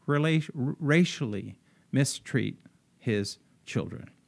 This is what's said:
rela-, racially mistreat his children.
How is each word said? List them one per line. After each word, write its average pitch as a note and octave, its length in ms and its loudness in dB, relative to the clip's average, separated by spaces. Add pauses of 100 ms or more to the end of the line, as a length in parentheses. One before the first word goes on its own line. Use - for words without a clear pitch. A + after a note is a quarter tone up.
rela-, D3+ 480 2
racially C#3 1040 0 (320)
mistreat C3 680 0 (400)
his G#2 400 -2 (260)
children. - 460 -8 (180)